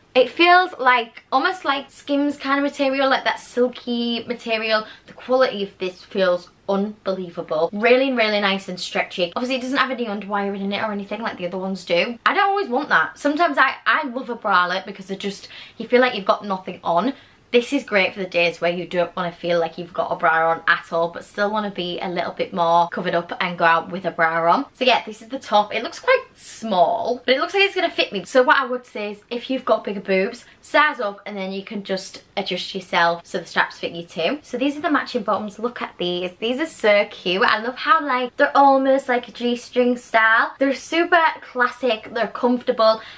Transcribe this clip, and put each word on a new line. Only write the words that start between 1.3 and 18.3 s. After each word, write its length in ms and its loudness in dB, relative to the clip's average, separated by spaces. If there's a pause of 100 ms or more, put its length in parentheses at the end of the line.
almost 320 0
like 260 -2
Skims 460 -2
kind 280 0
of 60 0
material, 400 0
like 140 0
that 160 -2
silky 880 -2
material. 580 -2 (220)
The 40 -20
quality 520 0
of 140 -10
this 260 -8
feels 460 0 (180)
unbelievable. 1040 -2
Really, 400 4
really 260 2
nice 300 0
and 100 -8
stretchy. 560 -4
Obviously, 220 -2
it 60 -4
doesn't 140 -4
have 140 2
any 160 -4
underwiring 560 -4
in 100 -2
it 120 -2
or 80 -4
anything 280 -8
like 160 -6
the 120 -6
other 100 -6
ones 260 -6
do. 400 0
I 80 4
don't 160 2
always 200 0
want 220 -2
that. 280 0
Sometimes 400 0
I, 160 2 (120)
I 200 0
love 240 -8
a 60 -6
bralette 500 0
because 240 -14
it 80 -6
just, 300 -10 (300)
you 100 -10
feel 120 6
like 140 2
you've 100 -8
got 200 2
nothing 400 -6
on. 280 0 (380)
This 220 2
is 120 0
great 300 2
for 40 -12
the 80 -4
days 340 0